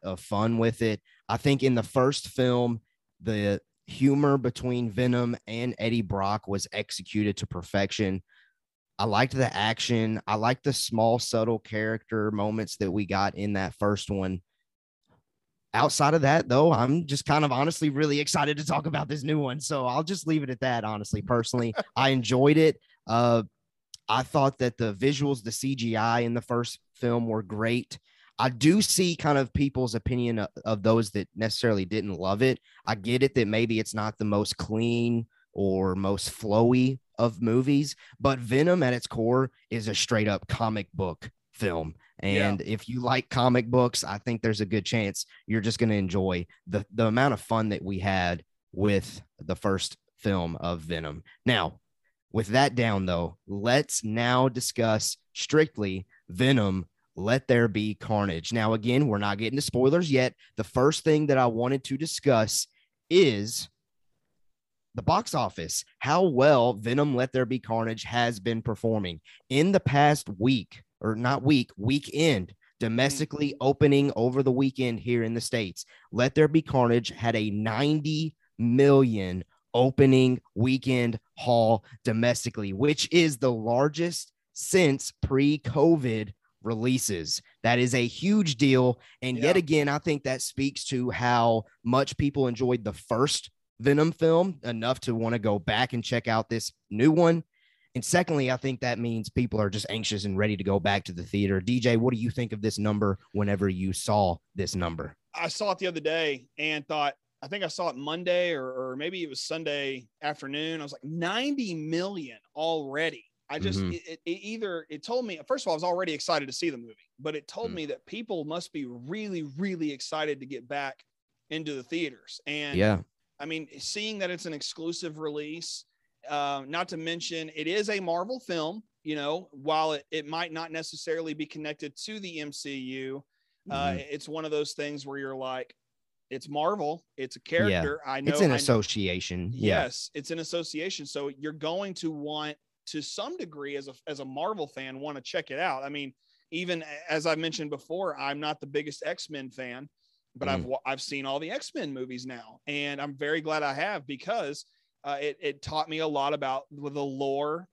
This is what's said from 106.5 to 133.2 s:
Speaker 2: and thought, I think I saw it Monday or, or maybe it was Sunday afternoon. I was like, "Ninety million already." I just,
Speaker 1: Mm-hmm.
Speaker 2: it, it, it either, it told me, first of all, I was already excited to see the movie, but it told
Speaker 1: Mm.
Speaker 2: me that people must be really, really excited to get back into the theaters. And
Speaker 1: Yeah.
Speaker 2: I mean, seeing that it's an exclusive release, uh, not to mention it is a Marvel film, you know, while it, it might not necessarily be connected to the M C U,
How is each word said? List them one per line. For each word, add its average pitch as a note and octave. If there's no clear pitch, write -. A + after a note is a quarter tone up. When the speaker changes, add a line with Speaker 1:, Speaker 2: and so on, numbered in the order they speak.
Speaker 2:
and D3+
thought, D3
I C3+
think G3
I E3+
saw F3
it B2+
Monday F3
or, C3+
or C3
maybe F3
it D#3
was B2+
Sunday C#3+
afternoon. D3+
I -
was C#3+
like, -
"Ninety G3+
million D#3+
already." D3+
I D3+
just, -
Speaker 1:
Mm-hmm. F3
Speaker 2:
it, E3+
it, D#3+
it E3+
either, G3
it D3+
told B3
me, F3+
first -
of G3
all, E3
I -
was D#3+
already F3+
excited D3
to C3
see E3+
the C#3
movie, A#2
but D3+
it D3
told A3+
Speaker 1:
Mm. F3+
Speaker 2:
me D#3
that C#3
people G#3
must E3
be C#3+
really, D#3+
really E3+
excited D3+
to C3
get B2
back C#3
into D3+
the B2+
theaters. D3
And D3
Speaker 1:
Yeah. G2+
Speaker 2:
I D3
mean, D#3+
seeing G#3
that F#3
it's F3+
an E3
exclusive D#3+
release, D3+
uh, C#3+
not F3
to E3+
mention E3
it D#3
is G#3
a G3+
Marvel F#3
film, F3
you D#3
know, D3+
while D#3
it, C#3+
it D#3
might E3
not D#3+
necessarily D#3+
be D3+
connected D3+
to G#3+
the E3+
M D3
C C#3
U, C3